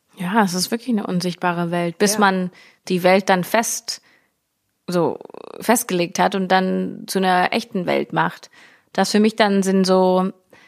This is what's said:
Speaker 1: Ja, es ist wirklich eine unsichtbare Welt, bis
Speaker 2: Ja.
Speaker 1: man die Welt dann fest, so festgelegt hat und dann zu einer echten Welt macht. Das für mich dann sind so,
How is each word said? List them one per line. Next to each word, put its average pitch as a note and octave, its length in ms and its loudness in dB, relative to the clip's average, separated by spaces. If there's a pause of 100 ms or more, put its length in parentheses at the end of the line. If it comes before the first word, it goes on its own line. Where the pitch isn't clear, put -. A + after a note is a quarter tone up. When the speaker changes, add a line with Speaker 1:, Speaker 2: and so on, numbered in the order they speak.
(180)
Speaker 1:
Ja, G3 260 0
es F3 120 -2
ist F#3 160 -4
wirklich A#3 180 -8
eine G#3 160 -2
unsichtbare F3 680 -2
Welt, E3+ 280 -2
bis G#3 140 2
Speaker 2:
Ja. G#3+ 80 -4
Speaker 1:
man F#3+ 280 2 (380)
die F3+ 160 -2
Welt F#3+ 260 4
dann F#3 140 4
fest, - 580 -4 (840)
so E3+ 320 0 (400)
festgelegt F#3 600 0
hat F#3+ 160 2
und F#3+ 120 -2
dann F#3 600 0
zu - 120 -2
einer F3+ 340 2
echten G3 320 -6
Welt C#3 280 -2
macht. E3 360 -4 (440)
Das F#3+ 180 0
für G#3 80 2
mich A3 160 2
dann G3 260 2
sind F#3+ 240 2
so, F#3 460 2 (360)